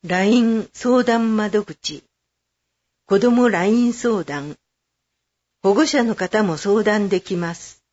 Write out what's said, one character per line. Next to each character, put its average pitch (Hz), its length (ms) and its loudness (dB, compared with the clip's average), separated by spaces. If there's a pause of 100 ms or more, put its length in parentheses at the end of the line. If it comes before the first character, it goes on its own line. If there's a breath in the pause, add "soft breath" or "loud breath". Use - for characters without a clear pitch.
ラ 180 200 -2
イ 220 160 4
ン 226 320 0
相 247 320 0
談 226 320 0
窓 214 300 -2
口、 - 380 -12 (1000)
子 196 140 2
ど 240 120 2
も 240 180 4
ラ 185 160 0
イ 233 200 2
ン 240 60 0
相 226 320 -4
談、 143 320 -10 (1040)
保 196 120 2
護 294 140 2
者 269 160 0
の 226 120 -2
方 214 280 -2
も 165 140 -2
相 202 260 0
談 208 260 0
で 185 100 0
き 185 160 -8
ま 170 200 -6
す。 - 380 -20